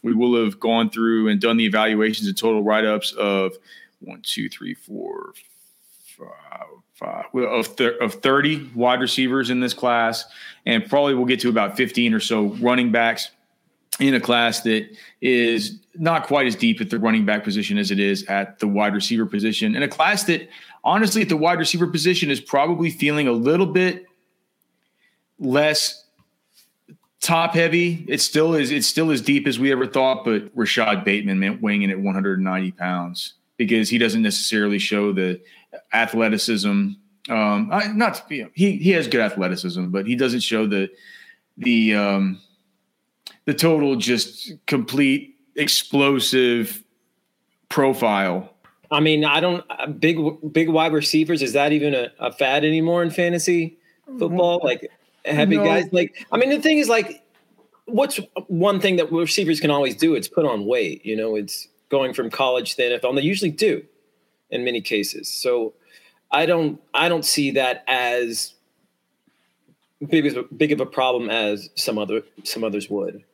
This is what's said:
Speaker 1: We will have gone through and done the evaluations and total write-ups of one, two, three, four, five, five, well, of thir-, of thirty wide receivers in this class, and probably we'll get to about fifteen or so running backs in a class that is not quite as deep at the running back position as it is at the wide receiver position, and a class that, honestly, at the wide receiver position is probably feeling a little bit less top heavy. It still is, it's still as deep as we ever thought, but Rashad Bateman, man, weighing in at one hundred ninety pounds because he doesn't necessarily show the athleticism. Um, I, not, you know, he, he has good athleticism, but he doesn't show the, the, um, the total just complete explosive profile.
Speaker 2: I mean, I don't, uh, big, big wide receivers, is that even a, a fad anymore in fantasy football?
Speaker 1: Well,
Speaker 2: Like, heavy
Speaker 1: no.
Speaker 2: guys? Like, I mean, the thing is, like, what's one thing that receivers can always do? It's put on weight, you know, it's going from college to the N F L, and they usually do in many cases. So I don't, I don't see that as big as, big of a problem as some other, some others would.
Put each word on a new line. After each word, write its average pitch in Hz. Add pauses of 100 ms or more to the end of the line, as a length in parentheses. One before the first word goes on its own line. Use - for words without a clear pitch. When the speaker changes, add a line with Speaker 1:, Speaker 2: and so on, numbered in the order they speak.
Speaker 1:
We 117
will 120
have 104
gone 113
through 113
and 104
done 117
the 113
evaluations 107
and 98
total 110
write-ups 107
of 98 (440)
one, -
two, -
three, -
four, - (880)
five, - (280)
five, -
well, 123
of 113
thir-, 120
of 110
thirty 143
wide 123
receivers 127
in 123
this 123
class, 117 (420)
and 117
probably 143
we'll 127
get 127
to 120
about 104
fifteen 120
or 107
so 107
running 120
backs 117 (680)
in 135
a 120
class 117
that 110 (320)
is 120 (160)
not 165
quite 139
as 113
deep 113
at 101
the 113
running 110
back 104
position 104
as 101
it 101
is 98
at 98
the 104
wide 104
receiver 110
position, 107
and 131
a 143
class 190
that, 175 (360)
honestly, 202
at 175
the 165
wide 165
receiver 165
position 170
is 135
probably 160
feeling 147
a 123
little 151
bit 180 (1300)
less 147 (1160)
top 170
heavy. 165
It -
still 160
is, 139
it's 143
still 160
as 135
deep 143
as 117
we 135
ever 127
thought, 131
but 110
Rashad 107
Bateman, 98
man, 101
weighing 104
in 98
at 95
one 98
hundred 95
ninety 92
pounds 87 (220)
because 110
he 117
doesn't 113
necessarily 104
show 104
the 92 (520)
athleticism. 110 (600)
Um, 107
I, 180
not, 214
you 135
know, -
he, 185
he 160
has 165
good 117
athleticism, 90
but 95
he 123
doesn't 123
show 110
the, 98 (680)
the, 113
um, 98 (1040)
the 147
total 147
just 117 (140)
complete 139 (220)
explosive 131 (840)
profile. 104 (360)
Speaker 2:
I 147
mean, 156
I 151
don't, 175
uh, -
big, 156 (340)
big 160
wide 160
receivers, 156
is 123
that 143
even 147
a, 120
a 120
fad 139
anymore 160
in 165
fantasy 175 (300)
football? 175
Speaker 1:
Well, -
Speaker 2:
Like, 123 (340)
heavy 151
Speaker 1:
no. -
Speaker 2:
guys? 165
Like, 175
I -
mean, 262
the 294
thing 302
is, 262
like, 214 (640)
what's 254 (280)
one 190
thing 196
that 165
receivers 165
can 151
always 139
do? 160
It's 107
put 165
on 107
weight, 107
you 110
know, 110
it's - (200)
going 135
from 120
college 127
to -
the 123
N 120
F 120
L, 123
and 135
they 135
usually 190
do 151 (680)
in 123
many 120
cases. -
So 120 (580)
I -
don't, 165 (140)
I 160
don't 165
see 139
that 127
as 123 (1500)
big 151
as, 127 (200)
big 151
of 147
a 127
problem 127
as 104
some 110
other, 107 (220)
some -
others 104
would. 98